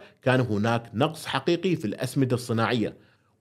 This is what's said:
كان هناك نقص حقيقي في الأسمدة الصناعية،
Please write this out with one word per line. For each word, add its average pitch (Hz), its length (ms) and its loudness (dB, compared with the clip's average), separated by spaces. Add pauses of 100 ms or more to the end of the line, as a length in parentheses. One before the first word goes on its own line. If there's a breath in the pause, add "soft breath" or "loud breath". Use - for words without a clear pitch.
(220 loud breath)
كان 127 180 4
هناك 113 440 2 (100)
نقص 147 320 0
حقيقي 170 500 0
في 156 100 -6
الأسمدة 127 500 0
الصناعية، 113 640 0 (440 soft breath)